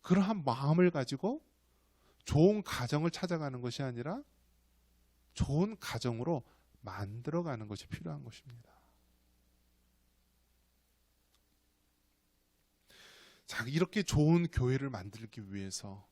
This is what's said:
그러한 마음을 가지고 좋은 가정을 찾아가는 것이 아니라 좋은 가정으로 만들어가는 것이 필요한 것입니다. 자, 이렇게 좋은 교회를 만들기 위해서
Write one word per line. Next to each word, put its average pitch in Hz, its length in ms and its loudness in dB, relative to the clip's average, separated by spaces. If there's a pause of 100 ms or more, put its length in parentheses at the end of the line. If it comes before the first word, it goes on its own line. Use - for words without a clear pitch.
그러한 190 420 2
마음을 143 480 4
가지고 170 520 -2 (800)
좋은 196 380 6
가정을 151 480 -2
찾아가는 156 500 -4
것이 123 200 -4
아니라 135 400 -6 (1120)
좋은 185 460 0
가정으로 123 640 -2 (380)
만들어가는 113 880 -6
것이 104 200 -10
필요한 151 360 -10
것입니다. 120 460 -20 (4000)
자, - 200 -4
이렇게 165 380 2
좋은 165 440 6
교회를 135 420 0
만들기 107 640 -12
위해서 98 580 -10